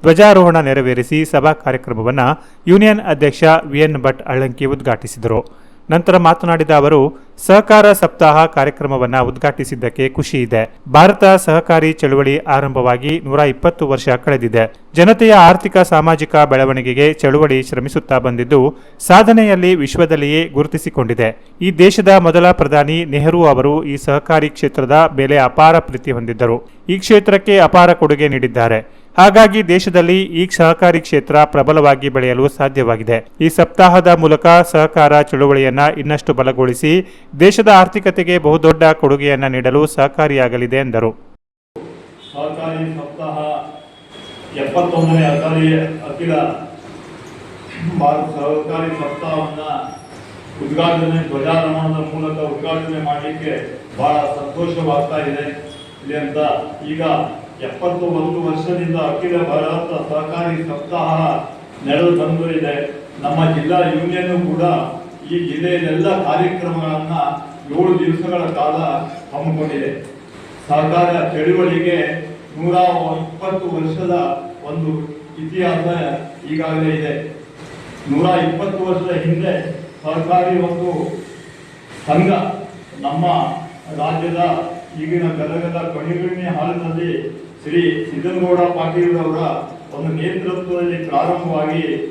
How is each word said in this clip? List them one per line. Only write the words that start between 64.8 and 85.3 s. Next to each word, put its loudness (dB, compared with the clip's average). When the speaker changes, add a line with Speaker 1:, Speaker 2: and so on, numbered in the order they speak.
Speaker 2:
ಈ -4
ಜಿಲ್ಲೆಯಲ್ಲೆಲ್ಲ -4
ಕಾರ್ಯಕ್ರಮಗಳನ್ನ -4
ಏಳು 0
ದಿವಸಗಳ -4
ಕಾಲ -2
ಹಮ್ಮಿಕೊಂಡಿದೆ. -6
ಸಹಕಾರ 0
ಚಳುವಳಿಗೆ 0
ನೂರ -4
ಇಪ್ಪತ್ತು -8
ವರ್ಷದ -6
ಒಂದು -8
ಇತಿಹಾಸ -4
ಈಗಾಗಲೇ -4
ಇದೆ. -8
ನೂರ -2
ಇಪ್ಪತ್ತು -6
ವರ್ಷದ -4
ಹಿಂದೆ -2
ಸಹಕಾರಿ -2
ಒಂದು -6
ಸಂಘ 0
ನಮ್ಮ -4
ರಾಜ್ಯದ -6
ಈಗಿನ -4
ಗದಗದ -8